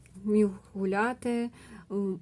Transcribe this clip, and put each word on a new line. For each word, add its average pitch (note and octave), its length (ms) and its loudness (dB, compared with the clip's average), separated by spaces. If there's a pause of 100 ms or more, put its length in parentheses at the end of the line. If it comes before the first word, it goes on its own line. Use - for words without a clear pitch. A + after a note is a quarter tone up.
(240)
Міг G#3 260 6 (240)
гуляти, A#3 760 -2 (420)
м, F#3+ 300 -2